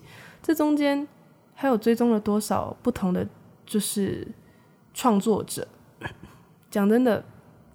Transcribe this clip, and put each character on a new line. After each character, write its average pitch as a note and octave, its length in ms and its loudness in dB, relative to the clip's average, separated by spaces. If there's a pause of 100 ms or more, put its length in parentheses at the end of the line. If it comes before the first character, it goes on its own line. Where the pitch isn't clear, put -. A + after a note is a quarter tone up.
(420)
这 E4 100 0
中 D4+ 240 2
间 C#4+ 300 0 (480)
还 C4+ 140 -2
有 A#3 100 4
追 A#3 160 2
踪 A#3+ 160 2
了 A3 80 2
多 G#3 220 0
少 - 420 -4
不 B3 80 0
同 F#3 220 -2
的 F#3 120 -2 (400)
就 - 140 -4
是 - 480 -4 (680)
创 G#3 280 2
作 G3+ 240 0
者， - 220 -10 (1000)
讲 G3+ 200 2
真 A#3+ 160 4
的， G#3+ 200 2 (500)